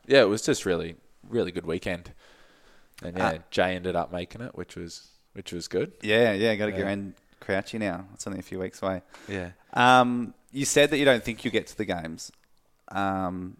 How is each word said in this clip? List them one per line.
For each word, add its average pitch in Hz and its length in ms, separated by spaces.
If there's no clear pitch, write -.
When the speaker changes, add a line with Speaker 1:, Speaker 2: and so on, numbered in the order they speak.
Speaker 1:
yeah, 135 160
it 104 80
was 107 140
just - 220
really, 85 300
really 101 240
good 85 140
weekend. 87 460
And, 87 160
yeah, 92 120
Speaker 2:
Uh, 80 80
Speaker 1:
Jay 92 260
ended 90 200
up 85 160
making 90 300
it, 123 140
which - 200
was, 85 320
which - 200
was 85 160
good. 135 320
Speaker 2:
Yeah, 110 320
yeah, 110 220
gotta 104 160
get 95 100
Speaker 1:
Yeah. 98 60
Speaker 2:
around 98 260
Crouchy 101 380
now. 95 340
It's - 140
only 95 120
a 92 40
few 95 160
weeks 92 240
away. 95 180
Speaker 1:
Yeah. 95 240
Speaker 2:
Um, 123 600
you 135 140
said 147 260
that 151 60
you 143 80
don't 123 180
think 113 220
you'll 110 80
get 107 140
to - 100
the 107 80
games. 82 460
Um, 95 720